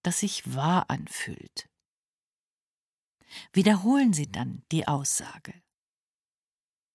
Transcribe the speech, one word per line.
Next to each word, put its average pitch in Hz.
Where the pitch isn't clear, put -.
das 175
sich 131
wahr 160
anfühlt. -
Wiederholen 214
Sie 147
dann 123
die 160
Aussage. -